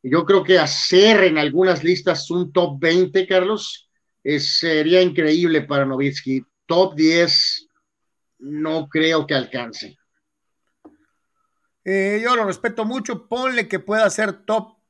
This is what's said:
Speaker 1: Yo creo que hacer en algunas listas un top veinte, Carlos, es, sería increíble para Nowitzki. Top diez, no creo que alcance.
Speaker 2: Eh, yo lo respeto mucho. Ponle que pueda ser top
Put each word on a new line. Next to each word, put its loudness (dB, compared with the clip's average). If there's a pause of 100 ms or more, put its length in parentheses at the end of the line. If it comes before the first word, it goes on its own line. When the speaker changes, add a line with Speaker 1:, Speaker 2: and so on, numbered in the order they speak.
Speaker 1:
Yo 0
creo 2
que 4
hacer 4
en 2
algunas 0
listas -2
un -4
top 0
veinte, 0
Carlos, -2 (320)
es, -2
sería 2
increíble 2
para -2
Nowitzki. -4 (220)
Top 2
diez, 0 (720)
no -6
creo 0
que -4
alcance. -8 (1900)
Speaker 2:
Eh, -2
yo 0
lo 0
respeto -4
mucho. -6
Ponle -2
que -6
pueda 0
ser -6
top -4 (140)